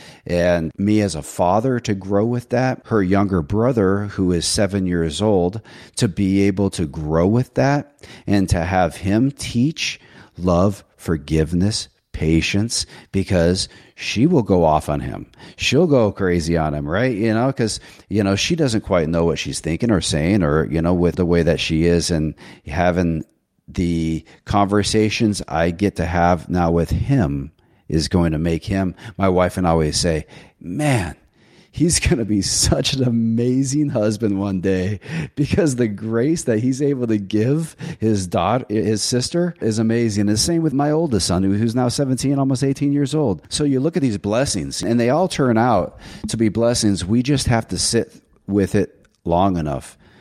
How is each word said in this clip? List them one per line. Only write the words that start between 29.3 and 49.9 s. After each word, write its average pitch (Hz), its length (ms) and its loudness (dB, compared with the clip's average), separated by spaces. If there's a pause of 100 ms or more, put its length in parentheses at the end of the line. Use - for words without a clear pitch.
wife 90 260 2
and 90 100 0
I 82 40 4
always 80 260 2
say, 80 300 -2 (340)
"Man, 107 540 -2 (560)
he's 151 280 0
gonna 120 280 0
be 101 160 0
such - 500 0
an 131 120 0
amazing 123 840 0
husband 107 480 0
one 98 220 -2
day," 95 400 -2 (360)
because 143 400 0
the 120 120 0
grace 113 540 -2
that 110 160 0
he's 127 240 -2
able 135 240 0
to 110 100 2
give 110 600 -2 (220)
his 104 280 0
daughter, 104 420 0
his 104 320 0
sister, 170 600 -2
is 110 180 0
amazing. 113 480 0
The 107 100 2
same 165 260 0
with 151 120 0
my 143 160 0
oldest 151 380 0
son, 92 160 2
who, 98 100 2
who's 113 200 0
now 123 140 0
seventeen, 135 500 0
almost 135 260 0
eighteen 143 280 0
years 143 220 0
old. 120 340 0
So - 160 -4
you 135 160 2
look 165 160 0
at 156 60 0
these 110 160 0
blessings, 104 640 -2
and 117 180 2
they 117 80 2
all 165 200 2
turn 123 280 2
out 110 420 2 (300)
to - 80 -6
be 110 140 2
blessings. 107 560 0
We 117 160 2
just 135 240 0
have 113 220 2
to 87 100 -4
sit - 420 -2 (260)
with 98 280 0
it - 320 -2 (180)
long 90 320 2
enough 73 400 -6 (240)